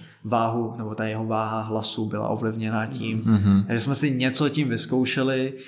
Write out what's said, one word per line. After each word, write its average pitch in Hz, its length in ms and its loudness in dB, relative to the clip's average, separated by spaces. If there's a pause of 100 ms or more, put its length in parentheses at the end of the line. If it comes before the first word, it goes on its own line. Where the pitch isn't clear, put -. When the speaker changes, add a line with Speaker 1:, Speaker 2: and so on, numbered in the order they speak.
(240)
Speaker 1:
váhu, 113 540 0
nebo 107 180 -6
ta 110 100 -2
jeho 110 200 -4
váha 110 360 -2
hlasu 110 480 -4
byla 107 200 -4
ovlivněna 110 560 -2
tím. 113 400 -4
Speaker 2:
Mhm. 98 420 6
Speaker 1:
Takže 117 140 0
jsme 139 140 2
si 147 160 2
něco 131 380 2
tím 147 200 0
vyzkoušeli, 131 840 0 (140)